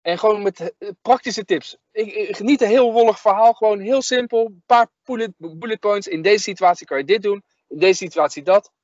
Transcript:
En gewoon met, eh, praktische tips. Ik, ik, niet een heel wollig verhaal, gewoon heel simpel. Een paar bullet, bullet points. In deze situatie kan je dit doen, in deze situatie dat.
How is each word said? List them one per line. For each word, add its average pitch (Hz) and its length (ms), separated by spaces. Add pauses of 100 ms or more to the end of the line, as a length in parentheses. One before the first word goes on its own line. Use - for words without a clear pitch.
En 170 160
gewoon 214 260
met, 196 160 (180)
eh, 202 120 (120)
praktische 233 440
tips. - 320 (140)
Ik, 214 220
ik, 208 260
niet 254 220
een 220 60
heel 240 260
wollig 226 260
verhaal, 226 340
gewoon 214 260
heel 247 220
simpel. 240 440
Een 185 200
paar 233 220 (160)
bullet, 226 340
bullet 165 420
points. 208 280
In 160 140
deze 202 220
situatie 180 420
kan 139 120
je 139 60
dit 196 180
doen, 202 220 (240)
in 151 120
deze 185 140
situatie 151 500
dat. 185 280 (120)